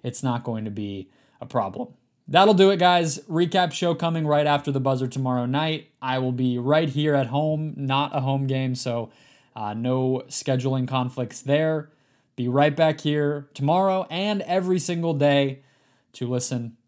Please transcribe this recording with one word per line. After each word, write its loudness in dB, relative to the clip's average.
It's -8
not -2
going -6
to -8
be -8
a -14
problem. -6
That'll 6
do 8
it, 2
guys. 4
Recap 0
show 0
coming -2
right 2
after 0
the 0
buzzer 0
tomorrow -2
night. -4
I -2
will -2
be 0
right 2
here 0
at 2
home, -2
not 0
a 0
home 0
game, -2
so, -6
uh, -6
no -2
scheduling -2
conflicts -4
there. 0
Be -4
right 4
back 2
here -2
tomorrow 0
and -2
every 0
single -2
day 2
to -6
listen -4